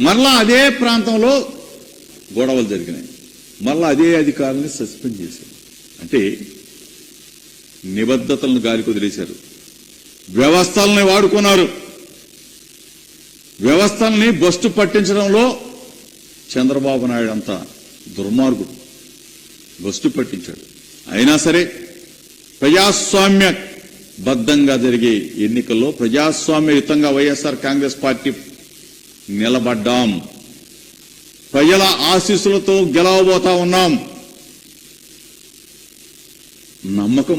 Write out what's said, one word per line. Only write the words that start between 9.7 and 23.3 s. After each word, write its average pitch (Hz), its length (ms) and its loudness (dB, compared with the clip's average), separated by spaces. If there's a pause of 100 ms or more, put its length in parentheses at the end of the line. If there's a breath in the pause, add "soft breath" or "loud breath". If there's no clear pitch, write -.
వ్యవస్థల్ని 190 720 2
వాడుకున్నారు. 196 560 2 (2000)
వ్యవస్థల్ని 208 640 2 (140)
బస్టు 175 260 0 (120)
పట్టించడంలో 202 680 2 (1080)
చంద్రబాబు 131 600 -2
నాయుడు 117 240 -2
అంత 104 140 -8 (640)
దుర్మార్గుడు, 104 580 -2 (1120)
బస్టు - 320 -4
పట్టించాడు. 90 460 -10 (520)
అయినా 131 200 2 (100)
సరే 165 180 2 (1000)
ప్రజాస్వామ్య 196 840 4 (800)